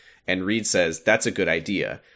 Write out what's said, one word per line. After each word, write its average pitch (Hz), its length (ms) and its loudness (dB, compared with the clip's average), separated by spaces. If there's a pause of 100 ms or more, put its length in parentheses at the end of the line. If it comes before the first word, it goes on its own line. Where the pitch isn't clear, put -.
(260)
And 92 200 -2
Reed 107 200 0
says, 85 380 0
"That's 110 220 2
a 117 60 0
good 90 180 0
idea." 82 500 -2 (160)